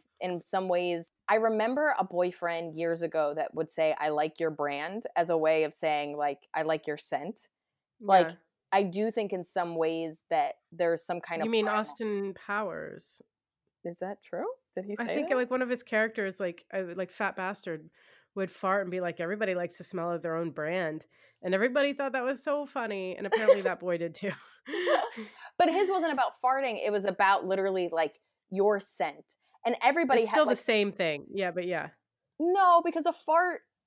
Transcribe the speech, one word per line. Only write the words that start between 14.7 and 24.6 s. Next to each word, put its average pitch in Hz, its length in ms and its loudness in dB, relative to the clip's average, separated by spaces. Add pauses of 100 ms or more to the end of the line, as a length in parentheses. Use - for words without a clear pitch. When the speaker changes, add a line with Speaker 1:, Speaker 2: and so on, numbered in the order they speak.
Speaker 1:
Did 185 80 -6
he 208 120 -8
Speaker 2:
I 240 100 -4
Speaker 1:
say - 80 -2
Speaker 2:
think, 302 160 -2
Speaker 1:
that? 269 60 2
Speaker 2:
like, 247 140 -2
one 254 120 0
of 240 80 -4
his 240 120 -4
characters, 220 560 -2
like, 175 340 -6
uh, 190 120 -4 (100)
like, 185 160 -6
fat 202 240 -4
bastard 175 560 -8 (460)
would 190 160 -4
fart 196 300 0
and 180 80 -6
be 185 100 -4
like, 170 200 -4
"Everybody 190 360 -2
likes 175 220 -6
the 175 60 -14
smell 170 280 -4
of 165 100 -4
their 165 140 -4
own 165 160 -4
brand." 156 540 -4 (360)
And 180 120 -4
everybody 262 400 2
thought 277 180 -4
that 262 120 -2
was 262 200 -4
so 294 220 -2
funny, 202 500 -6
and 196 100 -6
apparently 214 360 6
Speaker 1:
<laughs> - 0 -
Speaker 2:
that 185 180 -2
boy 180 180 -2
did 165 160 -6
too. 196 220 -6
<laughs> - 60 -18 (240)